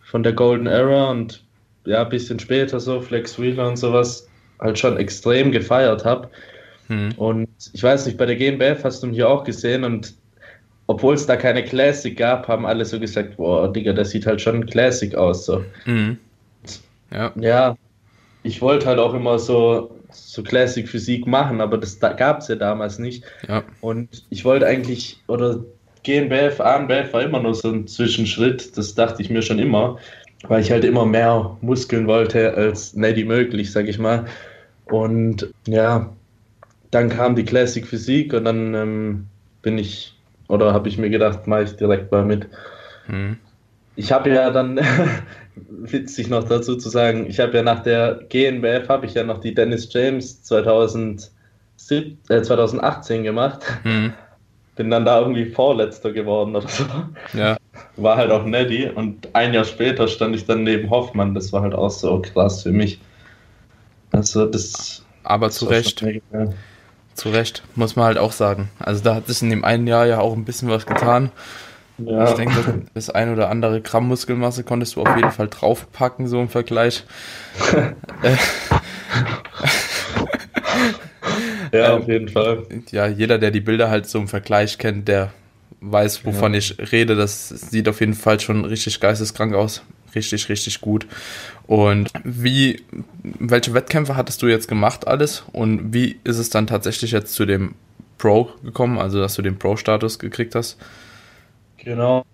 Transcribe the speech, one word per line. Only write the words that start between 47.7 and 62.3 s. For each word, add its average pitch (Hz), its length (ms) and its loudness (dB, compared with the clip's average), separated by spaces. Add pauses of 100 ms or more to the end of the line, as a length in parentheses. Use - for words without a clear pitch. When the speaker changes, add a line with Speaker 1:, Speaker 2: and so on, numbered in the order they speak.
Speaker 1:
der 117 460 2
G 131 180 2
N 127 160 -2
B 117 60 0
F 123 220 0
hab 135 160 2
ich 98 80 -10
ja 117 100 -2
noch 110 160 -4
die 113 160 -8
Dennis 117 360 0
James 127 520 -2
zweitausendsieb, 110 840 2 (1000)
äh, 113 120 4
zweitausendachtzehn 113 840 0
gemacht. 120 380 -2 (240)
Speaker 2:
Mhm. 110 280 -2 (600)
Speaker 1:
Bin 113 140 -4
dann 117 160 2
da 117 140 6
irgendwie 120 260 0
Vorletzter 117 640 0
geworden 104 440 -2
oder 104 120 -2
so. - 160 -4 (500)
Speaker 2:
Ja. 107 240 0 (380)
Speaker 1:
War 107 220 4
halt 113 140 2
auch 110 120 2
Neddy 120 460 0
und 107 440 -8
ein 120 200 2
Jahr 110 120 4
später 120 420 0
stand 110 280 -2
ich 104 100 -8
dann 110 180 0
neben 110 260 0
Hoffmann. 101 460 2
Das 95 180 -4
war 101 80 2
halt 101 140 -2
auch 98 160 0
so 92 280 0
krass 92 440 0